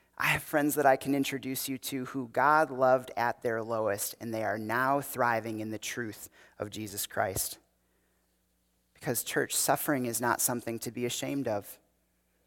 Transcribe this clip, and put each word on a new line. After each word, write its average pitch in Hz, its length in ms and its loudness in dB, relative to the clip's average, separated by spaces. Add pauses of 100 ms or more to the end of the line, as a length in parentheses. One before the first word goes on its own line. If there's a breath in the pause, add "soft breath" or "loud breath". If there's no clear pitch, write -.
(180 soft breath)
I - 80 0
have - 160 2
friends 147 320 2
that 143 120 4
I 135 100 10
can 139 180 0
introduce 131 540 -2
you 135 100 -6
to 127 280 -6
who 127 260 -6
God 151 380 6
loved 131 460 4
at 117 260 0
their 113 200 0
lowest, 110 580 -2
and 117 140 -6
they 110 80 -2
are 104 160 -2
now 127 420 2
thriving 117 600 0
in 110 100 -6
the 107 80 -6
truth - 500 -8 (300 soft breath)
of 107 120 -6
Jesus 107 360 -8
Christ. - 520 -4 (1400)
Because, - 280 -4
church, - 320 -2
suffering 139 520 2
is 113 140 -4
not 120 200 2
something 117 400 -2
to 123 100 -8
be 120 160 -4
ashamed 135 420 -2
of, 101 300 -4 (680)